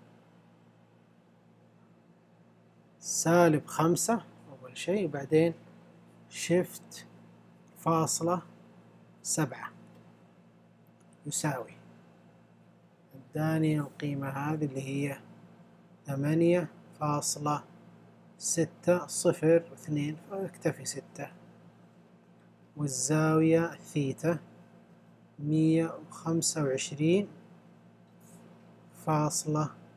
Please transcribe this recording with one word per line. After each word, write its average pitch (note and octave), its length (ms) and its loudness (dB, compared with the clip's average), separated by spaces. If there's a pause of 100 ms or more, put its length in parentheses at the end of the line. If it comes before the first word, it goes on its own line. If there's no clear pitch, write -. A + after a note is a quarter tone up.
(3000)
سالب E3 680 4
خمسة E3 540 0 (320)
أول - 260 -18
شيء، G3 260 -2
وبعدين D#3 500 2 (760)
shift - 800 -2 (720)
فاصلة E3 640 0 (800)
سبعة - 480 -4 (1600)
يساوي، C#3+ 500 -4 (1600)
اداني D#3 460 2
القيمة C#3 480 -6
هذه D3+ 360 -4
اللي C3+ 180 -4
هي C#3 360 -4 (880)
ثمانية D#3+ 640 2 (320)
فاصلة D3 640 -2 (760)
ستة - 680 0
صفر E3 680 4
اثنين، D3+ 440 -4 (140)
فاكتفي F#3 540 -6
ستة، - 440 -10 (1500)
والزاوية D#3+ 1000 2
ثيتا D3+ 600 -2 (1000)
مية D#3+ 560 2 (140)
وخمسة E3 560 -2
وعشرين D3+ 640 0 (1800)
فاصلة D3+ 640 0 (260)